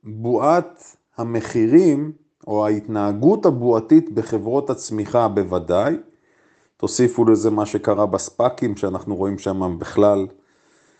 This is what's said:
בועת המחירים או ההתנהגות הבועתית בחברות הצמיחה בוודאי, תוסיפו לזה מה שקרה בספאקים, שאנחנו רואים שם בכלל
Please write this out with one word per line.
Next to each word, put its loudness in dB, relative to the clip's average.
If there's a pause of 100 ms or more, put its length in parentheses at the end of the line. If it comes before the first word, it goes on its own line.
בועת -2 (200)
המחירים 2 (340)
או 0
ההתנהגות 0
הבועתית 2
בחברות -2
הצמיחה -2
בוודאי, -2 (880)
תוסיפו 0
לזה 4
מה -2
שקרה -2
בספאקים, -4
שאנחנו -6
רואים -4
שם -4
בכלל 2 (720)